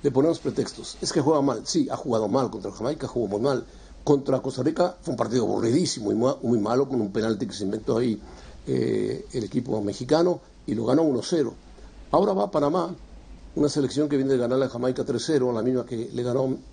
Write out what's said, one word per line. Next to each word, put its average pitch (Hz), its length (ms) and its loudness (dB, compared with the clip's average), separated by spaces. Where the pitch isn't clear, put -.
le 139 80 4
ponemos 156 280 2
pretextos. - 600 -6
Es - 100 -2
que 160 100 2
juega 147 200 4
mal. 127 240 0
Sí, 151 240 0
ha - 80 -4
jugado 110 300 0
mal 110 240 2
contra 98 200 -8
Jamaica, 127 360 -4
jugó 117 200 -2
muy 104 140 -2
mal. 131 240 0
Contra 139 380 4
Costa 131 200 -6
Rica 165 400 2
fue 160 120 -6
un 113 40 -4
partido 113 260 2
aburridísimo 110 680 2
y 104 40 2
mu-, 127 280 2
muy 117 160 4
malo, 120 280 2
con 127 140 0
un 101 100 -2
penalti 110 360 0
que 95 60 -10
se 104 100 -6
inventó 107 340 -2
ahí, 117 240 0
eh, 117 640 -2
el 120 120 -4
equipo 117 380 -2
mexicano, 151 580 0
y - 100 -2
lo 113 100 -2
ganó 139 180 4
uno 135 200 2
cero. 147 300 0
Ahora 196 220 4
va 202 120 2
a 196 60 -6
Panamá, 165 420 0
una 147 140 2
selección 143 400 0
que 143 80 0
viene 135 160 2
de 127 60 4
ganarle 127 260 2
a 127 40 -2
Jamaica 127 360 -2
tres - 200 -2
cero, 127 280 2
la 110 80 0
misma 123 240 0
que 117 280 -6
le 123 100 -4
ganó 127 320 0